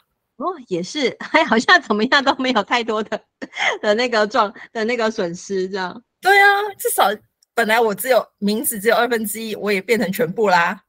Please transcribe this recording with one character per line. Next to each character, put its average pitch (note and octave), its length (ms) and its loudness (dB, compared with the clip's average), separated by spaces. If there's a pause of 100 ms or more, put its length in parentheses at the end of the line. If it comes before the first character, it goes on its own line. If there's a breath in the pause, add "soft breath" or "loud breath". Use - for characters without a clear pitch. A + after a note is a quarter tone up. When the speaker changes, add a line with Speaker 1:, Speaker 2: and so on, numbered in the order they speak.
(360)
Speaker 1:
哦， C4+ 100 -8 (220)
也 F3 140 -4
是， B3+ 380 -4
<laughs> D#4 280 2
好 A3 100 2
像 F4 240 6
怎 - 120 -2
么 G#3+ 100 0
样 C#4 200 2
都 C4+ 120 2
没 C4 160 -2
有 A3 100 2
太 A#3+ 220 -2
多 A3 180 -2
的， - 200 -8 (180)
<laughs> - 400 -6
的 G#3 140 2
那 B3 140 0
个 A3 180 2
状-， G#3+ 260 0 (200 loud breath)
的 A3 120 -4
那 A#3+ 120 -2
个 A3 140 0
损 F3+ 240 -4
失 F#3 340 -6
这 F#3+ 80 -8
样。 F#3 260 -8 (180)
Speaker 2:
对 F#4 180 2
啊， G4+ 80 6 (320)
至 A#4+ 120 -4
少 F4+ 140 0 (500)
本 A3+ 120 0
来 A3 140 2
我 A3 140 0
只 G#3+ 140 -8
有， C4 180 2 (120)
名 G#3+ 260 -2
字 A3+ 140 -4
只 G3 100 -2
有 A#3 80 4
二 A#3+ 120 2
分 A3+ 160 -2
之 G#3+ 180 -8
一， A3 120 -8
我 G#3 180 -4
也 F#3+ 80 0
变 A3 180 0
成 F#3+ 140 -2
全 E3 180 -2
部 G#3 180 0
啦。 F3 400 0